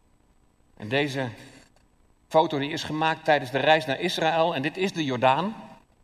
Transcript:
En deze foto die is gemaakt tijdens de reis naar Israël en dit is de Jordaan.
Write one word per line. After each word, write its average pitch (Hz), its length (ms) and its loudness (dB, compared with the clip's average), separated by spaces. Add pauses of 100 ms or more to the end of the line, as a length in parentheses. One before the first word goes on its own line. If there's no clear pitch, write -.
(760)
En 107 120 -12
deze 135 400 -2 (1000)
foto 160 320 2
die 143 120 -4
is 165 120 -6
gemaakt 156 400 -2
tijdens 139 280 2
de 135 60 -2
reis 156 280 4
naar 135 140 -2
Israël 165 560 0
en 135 60 -2
dit 156 160 -6
is 190 160 -2
de 165 100 -4
Jordaan. 131 420 2 (580)